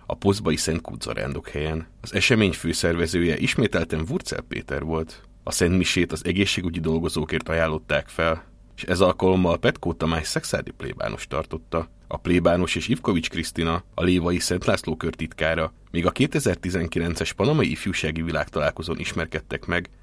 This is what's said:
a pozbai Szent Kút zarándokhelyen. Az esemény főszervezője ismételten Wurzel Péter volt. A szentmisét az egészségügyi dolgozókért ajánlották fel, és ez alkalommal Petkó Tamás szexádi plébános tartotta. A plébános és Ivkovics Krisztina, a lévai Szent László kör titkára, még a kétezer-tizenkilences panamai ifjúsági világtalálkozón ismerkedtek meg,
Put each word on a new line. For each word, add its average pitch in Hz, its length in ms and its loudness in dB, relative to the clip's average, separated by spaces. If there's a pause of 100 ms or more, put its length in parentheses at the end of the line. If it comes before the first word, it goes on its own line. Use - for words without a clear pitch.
a - 100 -4
pozbai 98 400 2
Szent 80 260 0
Kút - 200 -10
zarándokhelyen. 73 840 -4 (140)
Az - 120 -12
esemény 104 400 4
főszervezője 85 840 2
ismételten 82 720 0
Wurzel - 320 -4
Péter - 420 -6
volt. 80 460 -4 (140)
A - 80 -6
szentmisét 87 600 4
az 80 140 -6
egészségügyi 90 540 0
dolgozókért 80 680 -2
ajánlották 80 580 0
fel, 82 460 -2 (220)
és - 80 -12
ez 90 180 2
alkalommal 92 560 4
Petkó 110 360 0
Tamás 80 340 -2
szexádi - 440 -4
plébános - 560 -8
tartotta. 82 680 -6 (140)
A - 100 -6
plébános 87 580 4
és 85 120 -4
Ivkovics 95 420 0
Krisztina, 82 540 -2 (100)
a - 100 -2
lévai 87 360 4
Szent 92 260 -2
László 82 320 0
kör 80 180 -4
titkára, 80 580 -2 (180)
még 85 140 0
a 87 60 2
kétezer-tizenkilences 90 1200 0
panamai 143 380 2
ifjúsági 82 500 -4
világtalálkozón 78 800 -2
ismerkedtek - 640 -6
meg, 87 240 -2 (140)